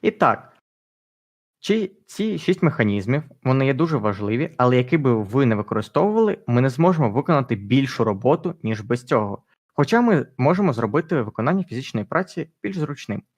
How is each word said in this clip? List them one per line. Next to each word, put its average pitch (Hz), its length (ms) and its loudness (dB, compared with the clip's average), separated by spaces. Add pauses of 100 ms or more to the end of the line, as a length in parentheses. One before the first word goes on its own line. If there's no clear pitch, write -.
І - 80 2
так, - 460 0 (1000)
чи 214 340 -2 (140)
ці 208 320 -4
шість 185 240 0
механізмів, 113 600 0 (200)
вони 135 240 0
є 135 80 2
дуже 156 220 -2
важливі, 104 640 -4
але 127 180 4
які 127 220 2
би 123 240 2
ви 117 240 0
не 113 80 2
використовували, 185 920 0
ми 120 140 2
не 131 100 2
зможемо 156 400 2
виконати 131 440 0
більшу 117 500 0
роботу, 123 580 0
ніж 110 180 -4
без 117 240 -4
цього. 107 380 -2 (320)
Хоча 220 260 2
ми 208 260 2 (100)
можемо 170 360 2
зробити 120 500 -2
виконання 143 420 -2
фізичної 117 420 -8
праці - 440 -6 (120)
більш 196 160 -6
зручним. 143 440 -6 (160)